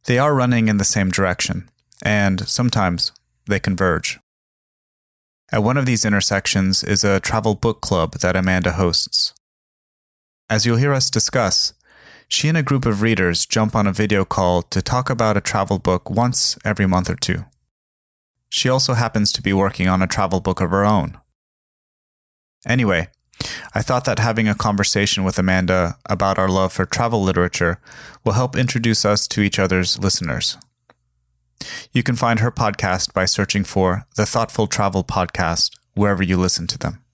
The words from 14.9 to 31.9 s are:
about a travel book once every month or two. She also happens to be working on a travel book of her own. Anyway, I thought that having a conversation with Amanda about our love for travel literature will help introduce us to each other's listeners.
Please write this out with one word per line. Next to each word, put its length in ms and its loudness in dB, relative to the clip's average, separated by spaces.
about 260 2
a 60 0
travel 360 -2
book 320 -2
once 540 0
every 240 0
month 220 0
or 60 -4
two. 280 -4
She 220 -2
also 240 0
happens 400 0
to 80 -6
be 100 0
working 380 0
on 120 2
a 60 0
travel 320 0
book 220 -2
of 80 0
her 160 0
own. 340 0
Anyway, 440 0
I 100 -2
thought 220 -2
that 120 0
having 300 2
a 80 2
conversation 680 0
with 140 0
Amanda 600 2
about 320 0
our 80 2
love 260 0
for 140 -2
travel 340 -2
literature 580 0
will 80 2
help 240 0
introduce 480 0
us 220 2
to 140 -2
each 180 0
other's 400 0
listeners. 580 -2